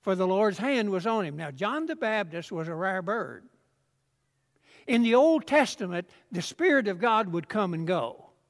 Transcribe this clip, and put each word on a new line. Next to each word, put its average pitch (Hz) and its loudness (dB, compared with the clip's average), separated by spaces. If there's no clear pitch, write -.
For 190 0
the 185 0
Lord's 196 2
hand 233 0
was 185 -2
on 220 0
him. 147 -8
Now, 156 -8
John 220 -4
the 320 -6
Baptist 208 -4
was 160 -6
a 170 -6
rare 185 -2
bird. 170 -6
In 233 4
the 226 4
Old 294 6
Testament, 185 0
the 175 -6
Spirit 285 2
of 185 -4
God 220 0
would 165 -4
come 190 -2
and 165 -4
go. 156 -4